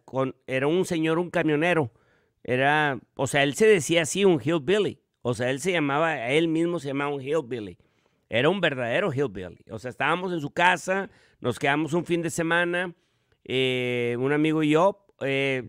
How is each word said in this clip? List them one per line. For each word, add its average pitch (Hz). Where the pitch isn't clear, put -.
con, 131
era 131
un 175
señor, 160
un 175
camionero, 160
era, 139
o 135
sea, 139
él 143
se 220
decía 170
así, 185
un 175
hillbilly, 165
o 120
sea, 123
él 139
se 175
llamaba, 147
él 165
mismo 170
se 143
llamaba 143
un 139
hillbilly, 123
era 127
un 202
verdadero 143
hillbilly, 101
o 110
sea, 123
estábamos 175
en 165
su 143
casa, 185
nos 120
quedamos 151
un 175
fin 170
de 165
semana, 175
eh, 123
un 135
amigo 156
y 151
yo, 175
eh, 135